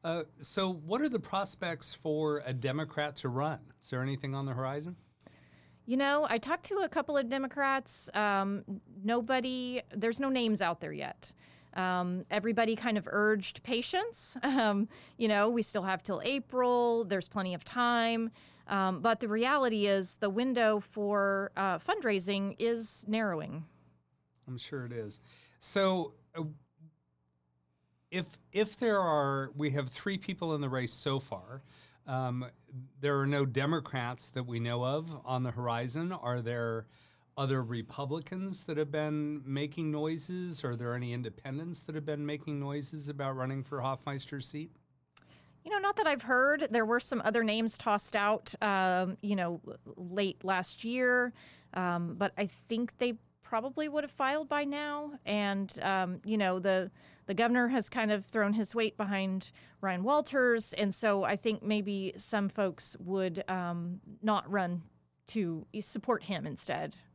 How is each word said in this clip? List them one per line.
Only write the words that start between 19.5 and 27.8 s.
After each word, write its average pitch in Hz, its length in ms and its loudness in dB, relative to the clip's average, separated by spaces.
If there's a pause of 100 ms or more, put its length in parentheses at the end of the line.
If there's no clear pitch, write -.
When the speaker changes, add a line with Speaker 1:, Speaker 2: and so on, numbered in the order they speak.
Speaker 2:
is 196 300 2
the 208 120 0
window 226 500 4
for, 196 760 0
uh, 190 220 2
fundraising 202 840 0
is 233 480 -2
narrowing. 180 560 0 (840)
Speaker 1:
I'm 127 100 -8
sure 127 280 -8
it 117 60 -10
is. 110 300 -8 (380)
So, 190 540 2 (220)
uh, 165 80 -4 (1700)